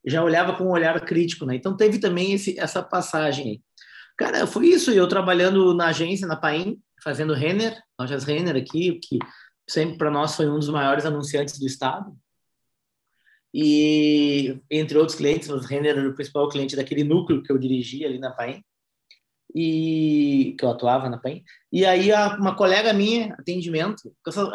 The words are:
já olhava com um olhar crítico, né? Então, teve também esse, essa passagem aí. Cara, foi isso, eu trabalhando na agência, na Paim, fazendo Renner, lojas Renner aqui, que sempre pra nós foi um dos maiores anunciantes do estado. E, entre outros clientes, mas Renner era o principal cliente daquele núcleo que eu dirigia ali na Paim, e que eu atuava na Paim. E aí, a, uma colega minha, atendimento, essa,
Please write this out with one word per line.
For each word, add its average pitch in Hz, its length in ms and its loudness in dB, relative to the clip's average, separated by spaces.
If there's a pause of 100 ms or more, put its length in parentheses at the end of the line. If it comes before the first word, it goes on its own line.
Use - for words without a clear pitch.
já 160 180 0
olhava 175 320 2
com 185 100 -4
um 185 60 0
olhar 165 320 2
crítico, 170 420 -2
né? 127 100 -2
Então, 190 200 -4
teve 208 240 4
também 190 340 0
esse, 196 240 -4
essa 165 240 -4
passagem 156 680 -4
aí. 107 120 -10 (540)
Cara, - 320 -2
foi 240 200 2
isso, 349 240 6
eu 185 160 6
trabalhando 180 680 4
na 175 140 2
agência, 165 380 -2
na 160 120 -4
Paim, 165 420 -4 (240)
fazendo 151 300 -2
Renner, 196 440 -2 (220)
lojas 131 240 -6
Renner 151 320 -2
aqui, 170 480 -2
que - 160 -4 (480)
sempre 165 300 -4
pra 151 140 -2
nós 147 240 -2
foi 156 120 0
um 147 120 -2
dos 147 100 -4
maiores 147 360 0
anunciantes 143 540 -4
do 139 80 -6
estado. 156 480 -6 (1400)
E, 147 1160 2
entre 151 280 0
outros 156 200 2
clientes, 147 320 0
mas 135 160 -6
Renner 143 320 0
era 139 100 0
o 135 80 -4
principal 147 320 -2
cliente 139 280 -4
daquele 143 280 -2
núcleo 156 400 0
que - 80 -4
eu 135 60 2
dirigia 131 500 -2
ali 127 100 -6
na 127 140 -8
Paim, 127 320 -10 (880)
e 156 1040 2
que - 60 -4
eu 127 60 4
atuava 123 400 0
na 117 80 -8
Paim. 147 260 -10 (260)
E 185 160 2
aí, 185 240 4
a, 208 280 2
uma 196 180 0
colega 208 380 4
minha, 214 400 0
atendimento, 170 760 -6 (160)
essa, 190 300 -4